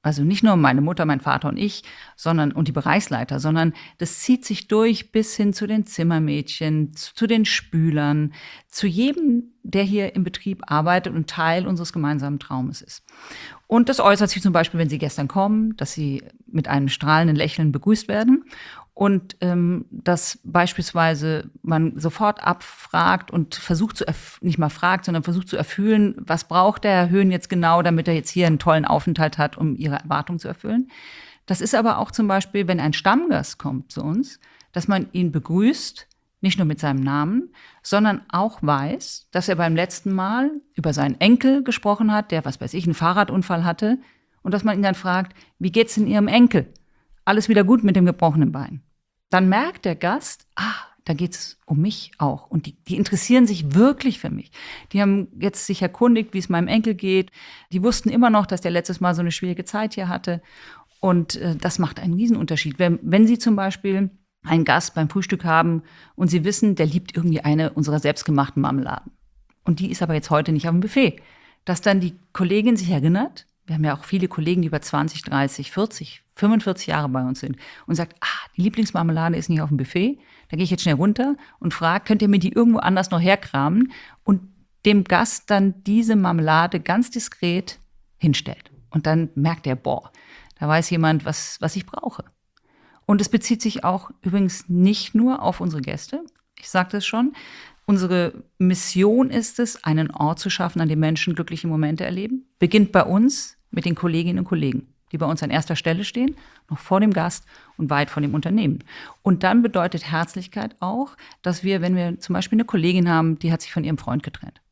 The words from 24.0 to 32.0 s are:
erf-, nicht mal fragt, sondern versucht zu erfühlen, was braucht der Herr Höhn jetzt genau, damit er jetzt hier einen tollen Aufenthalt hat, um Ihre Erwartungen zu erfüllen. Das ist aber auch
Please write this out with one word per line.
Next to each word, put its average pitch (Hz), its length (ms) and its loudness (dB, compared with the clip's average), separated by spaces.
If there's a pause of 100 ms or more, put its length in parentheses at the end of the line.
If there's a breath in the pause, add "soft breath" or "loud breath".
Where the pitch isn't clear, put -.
erf-, - 360 -8
nicht 165 160 0
mal 151 120 2
fragt, 180 360 -2
sondern 165 180 -2
versucht 180 240 -2
zu - 80 -6
erfühlen, 208 640 2
was - 300 -4
braucht 185 360 2
der 208 80 2
Herr 180 180 4
Höhn 190 220 4
jetzt 180 180 -4
genau, 170 320 4
damit 165 260 2
er 170 60 2
jetzt 156 160 -2
hier 175 180 2
einen 156 120 4
tollen 160 260 2
Aufenthalt 156 520 0
hat, 147 200 -2
um 156 180 -2
Ihre 147 200 -4
Erwartungen 156 440 -6
zu - 80 -12
erfüllen. 233 420 -4 (560 loud breath)
Das 185 160 -4
ist - 140 0
aber 226 240 2
auch - 120 -6